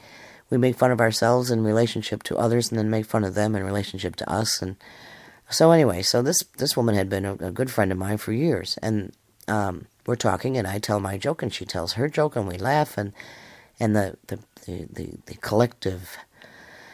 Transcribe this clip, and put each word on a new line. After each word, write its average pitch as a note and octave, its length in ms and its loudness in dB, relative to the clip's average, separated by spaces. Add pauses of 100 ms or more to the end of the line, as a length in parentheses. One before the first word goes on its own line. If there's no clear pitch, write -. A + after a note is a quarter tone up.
(500)
we C3 80 4
make A#2+ 180 4
fun B2+ 140 4
of A#2+ 100 2
ourselves A#2+ 500 4
in A2+ 140 2
relationship A2 600 0
to - 120 -4
others, A#2 340 2
and A2+ 80 -2
then G#2+ 120 0
make A2 160 0
fun A2+ 180 0
of F#2+ 100 -2
them G#2+ 200 0
in G2 80 -2
relationship F#2+ 540 -4
to - 140 -8
us. G2 300 -2
And F#2 160 -6 (720)
so D#3+ 220 6
anyway, A#2+ 320 4
so A#2+ 200 2
this, D#3 200 0 (160)
this - 180 0
woman A#2 200 2
had G2 120 0
been G2 160 -2
a, G2 100 -4
a F#2 180 -8
good B2+ 180 -2
friend G2 220 0
of F#2 60 -2
mine G2 200 -2
for A2 140 -6
years, A#2+ 500 -2
and, G#2+ 300 -2 (340)
um, G2+ 400 -2 (200)
we're A#2+ 100 0
talking, A#2+ 420 0
and G#2 80 -2
I G2+ 140 -4
tell G#2 180 0
my G2 200 -4
joke, C3+ 220 -4
and B2+ 140 -6
she - 100 -8
tells F2 280 -6
her C3 160 -2
joke, D3+ 260 -2
and G#2 140 -2
we F2+ 100 -8
laugh, C#3+ 400 0
and, G2+ 140 -4 (720)
and G#2+ 140 4
the, G2 200 0 (100)
the, G2 120 -8 (280)
the, F2 260 -10
the, - 200 -10 (140)
the - 100 -16
collective F#2+ 840 -2 (760)